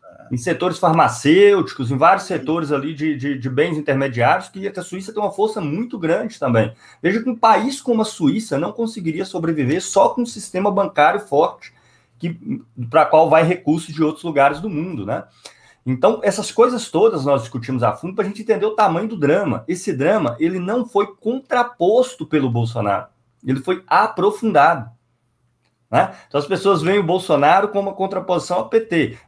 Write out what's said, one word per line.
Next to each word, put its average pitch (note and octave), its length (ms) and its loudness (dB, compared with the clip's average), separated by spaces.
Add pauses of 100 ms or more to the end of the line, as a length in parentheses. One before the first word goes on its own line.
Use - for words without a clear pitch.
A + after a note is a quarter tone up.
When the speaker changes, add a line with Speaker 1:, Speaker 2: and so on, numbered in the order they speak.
Speaker 1:
é. - 300 -12
Speaker 2:
Em - 20 -2
setores E3 420 -2
farmacêuticos, D#3+ 1120 4
em C#3 60 -2
vários F3+ 280 4
Speaker 1:
Sim. F#3 100 -6
Speaker 2:
setores D3+ 360 -4
ali D3 240 -4
de, D3 220 -4
de, C3+ 220 -6
de B2 100 -6
bens D3+ 300 0
intermediários, C#3 720 0
que F#3+ 180 -10
a F#3+ 140 -10
Suíça F#3 280 -12
tem G#3 120 -4
uma G3+ 100 -2
força G#3+ 260 -2
muito F#3 400 -6
grande - 400 -2
também. A#2 360 0 (280)
Veja G3+ 200 0
que B3 80 -4
um B3 60 -4
país A3+ 440 2
como A3 220 0
a - 20 2
Suíça E3+ 540 -2
não E3 140 -4
conseguiria G3 520 -6
sobreviver D#3+ 560 -2
só - 300 2
com - 100 -6
um A#3 60 -2
sistema G3+ 440 -4
bancário E3+ 500 2
forte, - 520 -2 (460)
que, E3 200 -6 (520)
pra D3+ 160 4
qual D#3+ 240 4
vai D#3+ 120 6
recursos E3 520 -2
de D#3 100 0
outros D#3 200 -4
lugares D3 360 2
do G3+ 80 -8
mundo, D#3 380 -6
né? C3 180 -6 (600)
Então, F3 380 2
essas G3+ 300 -2
coisas B3 380 2
todas F3+ 340 2
nós C#3 160 2
discutimos A#2+ 420 -6
a A2 140 0
fundo F#3 180 -10
pra G#3+ 100 -2
gente G3+ 180 -8
entender G#3 240 0
o A3 100 -4
tamanho F#3+ 320 0
do A3 80 -8
drama. D3+ 500 0
Esse D#3+ 280 -4
drama, C#3 440 0
ele F3 220 -2
não A3+ 260 -4
foi G4+ 200 0 (100)
contraposto G3+ 1120 0
pelo C#3 240 0
Bolsonaro. A2+ 560 -2 (380)
Ele C3 160 -2
foi F#3 280 -4
aprofundado, F3+ 1000 2 (1000)
né? D#3 240 0 (140)
Então, C#3 100 -2
as D3 80 -2
pessoas F#3 360 0
veem G3 180 2
o - 20 0
Bolsonaro F3 680 2
como G3+ 200 -4
uma G3 80 -10
contraposição F#3 640 -4
ao A3 100 -6
P A3+ 120 2
T. D#3+ 460 -2